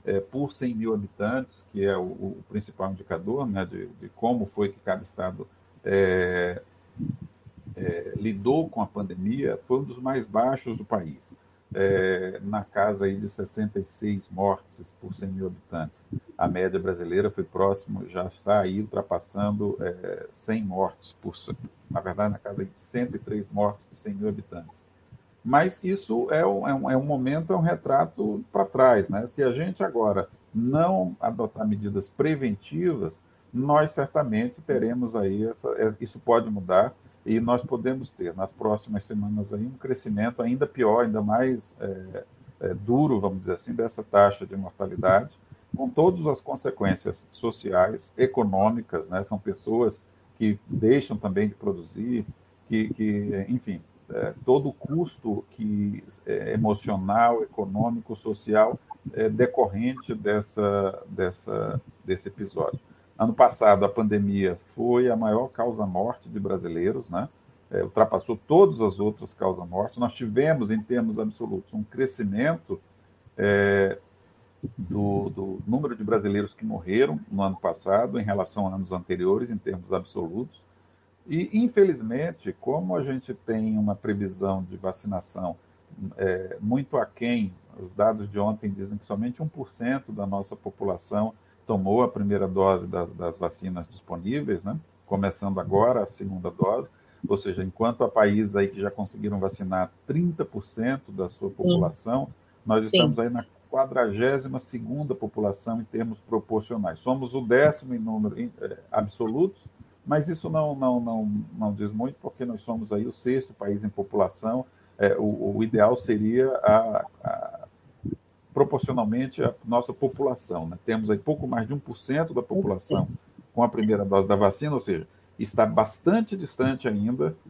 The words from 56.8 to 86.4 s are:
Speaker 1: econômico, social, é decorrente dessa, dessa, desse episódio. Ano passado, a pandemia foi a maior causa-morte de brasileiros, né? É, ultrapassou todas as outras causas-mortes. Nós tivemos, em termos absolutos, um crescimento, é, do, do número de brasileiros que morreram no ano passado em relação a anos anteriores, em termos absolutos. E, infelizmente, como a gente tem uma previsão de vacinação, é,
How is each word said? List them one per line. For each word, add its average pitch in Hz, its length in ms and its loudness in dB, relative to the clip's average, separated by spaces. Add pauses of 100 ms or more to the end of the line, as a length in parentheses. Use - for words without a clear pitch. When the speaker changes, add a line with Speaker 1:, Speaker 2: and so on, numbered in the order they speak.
Speaker 1:
econômico, 110 720 -4
social, 110 640 2 (340)
é 110 160 2
decorrente 120 840 0
dessa, 104 960 0
dessa, 104 720 -4 (240)
desse 92 240 -4
episódio. 95 520 -4 (380)
Ano 113 160 2
passado, 104 500 8
a 101 40 6
pandemia 98 720 2 (160)
foi 123 360 2
a 113 60 2
maior 113 320 0
causa-morte 110 800 -4
de 110 120 -6
brasileiros, 92 680 -2
né? 95 200 -4 (420)
É, - 120 0
ultrapassou - 640 0
todas 160 340 6
as 98 200 2
outras 104 320 -2
causas-mortes. 92 640 -4
Nós 120 140 0
tivemos, 123 580 0
em 110 120 0
termos 117 360 -2
absolutos, 107 540 -6
um 107 100 -4
crescimento, 127 1000 -2 (560)
é, 101 640 4 (800)
do, 98 540 -2
do 95 360 -8
número 127 300 -2
de 107 80 -8
brasileiros 101 500 0
que - 100 -14
morreram 107 540 0 (120)
no 98 120 -2
ano 95 140 0
passado 101 640 0
em - 20 -2
relação 101 440 -2
a 92 80 -4
anos 92 180 -6
anteriores, 92 580 0
em 110 60 -4
termos 92 360 -6
absolutos. 92 720 -6 (640)
E, 165 260 -2
infelizmente, 165 1080 2
como 170 340 -2
a 165 80 0
gente 131 300 -6
tem 110 460 -2
uma 104 160 2
previsão 98 680 -2
de 92 140 -12
vacinação, 92 800 -6 (600)
é, 92 440 -2